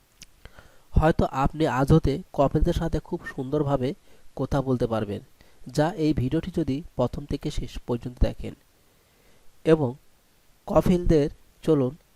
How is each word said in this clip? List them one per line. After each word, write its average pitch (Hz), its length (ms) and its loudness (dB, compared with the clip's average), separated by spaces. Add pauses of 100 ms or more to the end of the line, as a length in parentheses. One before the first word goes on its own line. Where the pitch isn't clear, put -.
(920)
হয়তো 165 320 4 (200)
আপনি 156 220 -2
আজ 131 260 0
হতে 156 200 4 (200)
কপিলদের 156 480 2
সাথে 160 200 -2
খুব - 200 -10 (120)
সুন্দরভাবে 139 560 -2 (480)
কথা 135 220 -2 (100)
বলতে 123 180 2
পারবেন, 107 340 -2 (560)
যা 151 100 2 (180)
এই 151 160 4
ভিডিওটি 156 380 -2
যদি 143 180 -2 (200)
প্রথম 127 280 -2
থেকে 147 260 -6
শেষ - 220 -6 (140)
পর্যন্ত 123 300 -6 (100)
দেখেন। 110 280 -8 (1080)
এবং 156 260 4 (760)
কফিলদের, 165 600 4 (340)
চলুন 143 320 2 (220)